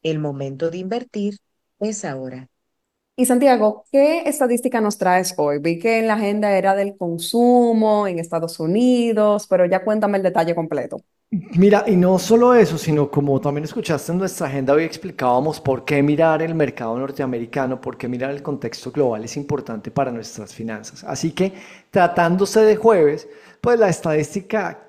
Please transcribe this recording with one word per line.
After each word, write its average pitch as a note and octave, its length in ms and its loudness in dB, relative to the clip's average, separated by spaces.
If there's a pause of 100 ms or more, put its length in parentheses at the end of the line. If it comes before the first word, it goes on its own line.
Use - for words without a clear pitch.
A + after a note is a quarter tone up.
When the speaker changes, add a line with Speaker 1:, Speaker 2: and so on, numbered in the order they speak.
Speaker 1:
El D#3+ 180 -2
momento C#3 500 -6
de E3+ 80 -10
invertir G#3 600 -6 (400)
es G#3 260 -6
ahora. C3 420 -10 (680)
Speaker 2:
Y B3+ 80 2
Santiago, B3 680 2
¿qué D4 300 4
estadística B3 580 0
nos G#3 180 0
traes F#3 400 0
hoy? D3 220 0
Vi E3 200 -2
que A3+ 200 0
en A3+ 80 0
la A3 60 0
agenda G#3 440 0
era G3 180 2
del G3+ 200 -4
consumo A3 1120 2
en F3 120 -4
Estados E3 400 -6
Unidos, G#3+ 920 2
pero F#3 160 4
ya F#3 180 0
cuéntame G#3+ 340 0
el G3 60 -2
detalle E3+ 320 0
completo. D#3+ 460 -6 (280)
Speaker 3:
Mira, G3+ 580 2
y G3+ 100 2
no F3+ 220 4
solo A#3 340 4
eso, E3+ 240 4
sino D3+ 340 0
como C#3+ 300 0
también D3 240 -4
escuchaste D3 480 -4
en F3+ 60 -2
nuestra F3+ 280 -4
agenda, C3+ 260 0
hoy D3+ 100 4
explicábamos D3 760 -2
por - 240 -2
qué D3 180 0
mirar D#3 400 2
el E3 140 -4
mercado A#2+ 420 -2
norteamericano, B2+ 840 -6
por C3 160 -10
qué B2+ 100 -10
mirar B2+ 240 -6
el C#3+ 120 -10
contexto C3+ 480 -8
global A#2+ 340 -2
es A#2 100 -12
importante C3+ 560 -8
para C3 200 -2
nuestras A2 420 -12
finanzas. A2 500 -12
Así D#3 280 -6
que, F#3+ 220 -2 (380)
tratándose F3+ 680 2
de G#3+ 160 6
jueves, F3 500 2 (320)
pues A#3+ 180 2
la G#3+ 120 4
estadística E3+ 1000 -4